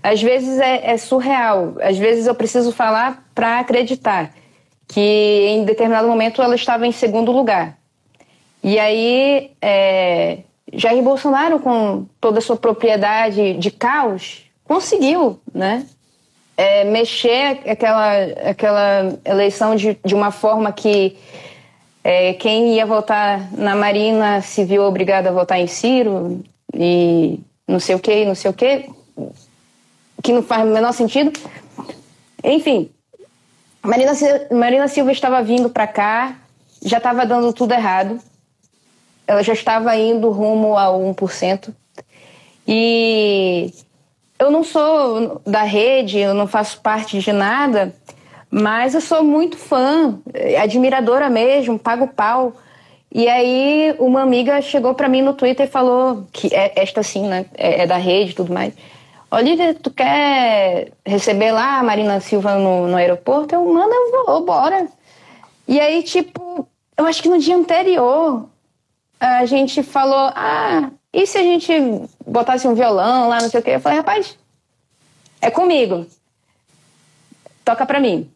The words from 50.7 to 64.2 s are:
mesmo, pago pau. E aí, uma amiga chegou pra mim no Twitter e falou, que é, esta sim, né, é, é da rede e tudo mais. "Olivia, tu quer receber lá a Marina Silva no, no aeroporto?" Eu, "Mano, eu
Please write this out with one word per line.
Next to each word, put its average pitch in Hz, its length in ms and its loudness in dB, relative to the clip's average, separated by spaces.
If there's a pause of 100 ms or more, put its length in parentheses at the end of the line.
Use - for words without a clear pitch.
mesmo, 240 480 2
pago 240 300 -2
pau. 240 460 -2 (580)
E 233 160 0
aí, 262 720 2
uma 254 220 2
amiga 262 400 2
chegou 262 320 -2
pra 285 160 -2
mim 262 120 2
no 269 120 2
Twitter 269 340 0
e - 20 -14
falou, 254 640 0
que - 220 -4
é, 196 220 0
esta - 280 -2
sim, 202 240 -6
né, 185 180 -4 (100)
é, - 280 0
é 170 40 0
da 180 100 0
rede 185 340 0
e - 40 -16
tudo 175 180 -4
mais. 190 200 -6 (580)
"Olivia, 320 440 2
tu - 160 -8
quer 254 1000 0 (140)
receber 202 460 0
lá 262 280 0
a 254 40 0
Marina 214 360 0
Silva 202 380 -2
no, 185 300 0
no 180 100 0
aeroporto?" 233 580 0
Eu, 349 100 2
"Mano, 349 280 2
eu 494 320 0